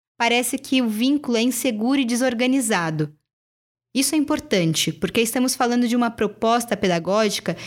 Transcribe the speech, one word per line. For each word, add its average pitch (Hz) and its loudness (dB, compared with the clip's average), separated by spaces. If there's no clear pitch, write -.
parece 240 0
que - 0
o 233 0
vínculo 247 0
é 220 2
inseguro 254 0
e 254 0
desorganizado. 226 0
Isso 269 0
é - 2
importante, 202 0
porque 196 -2
estamos 247 0
falando 240 0
de 226 0
uma 240 2
proposta 226 0
pedagógica 185 0